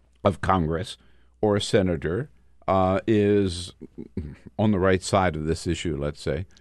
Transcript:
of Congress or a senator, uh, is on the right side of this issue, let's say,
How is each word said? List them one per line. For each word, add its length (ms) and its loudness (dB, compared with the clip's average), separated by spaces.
of 160 2
Congress 560 0
or 140 2
a 60 0
senator, 680 0
uh, 400 2
is 640 2
on 140 2
the 80 2
right 220 4
side 360 2
of 80 -4
this 200 -2
issue, 320 -2
let's 240 -6
say, 240 -4